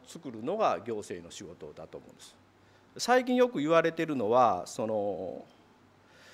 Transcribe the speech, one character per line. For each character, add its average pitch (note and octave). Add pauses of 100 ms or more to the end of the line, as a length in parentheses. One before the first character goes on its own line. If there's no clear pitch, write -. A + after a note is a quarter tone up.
作 -
る A2
の F3
が C3+
行 A2+
政 F#2
の E2
仕 -
事 D#2+
だ D#2
と D#2+
思 -
う -
ん -
で -
す。 - (640)
最 B3
近 B3
よ B3
く A#3+
言 D3
わ E3
れ E3
て E3
る D3+
の G#2+
は、 A2+
そ -
の、 F#2 (880)